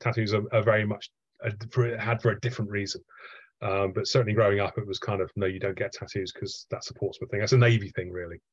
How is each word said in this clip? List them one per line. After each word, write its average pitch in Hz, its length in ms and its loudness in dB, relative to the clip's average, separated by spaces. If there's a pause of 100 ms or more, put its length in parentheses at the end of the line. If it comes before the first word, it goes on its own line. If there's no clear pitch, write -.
tattoos 110 340 0
are, 104 80 2 (100)
are 110 100 4
very 107 220 4
much 104 260 -4 (320)
a, 110 100 -2 (180)
for, 120 260 0
had 113 260 0
for 113 100 4
a 101 80 -6
different 107 300 -4
reason. 101 300 -4 (640)
Um, 98 300 0
but 98 160 -2
certainly 117 260 4
growing 101 260 4
up, 98 180 -2
it 101 80 -6
was 95 120 -6
kind 98 220 -2
of, 87 160 -2
no, 101 100 0
you 95 140 -4
don't 98 160 -2
get 101 160 -4
tattoos 95 400 -6
'cause - 380 -10
that's - 200 -8
a - 40 -14
Portsmouth - 360 -6
thing. 104 100 -2
That's 104 120 2
a 131 60 8
Navy 117 320 6
thing, 90 200 -6
really. 87 300 -10 (120)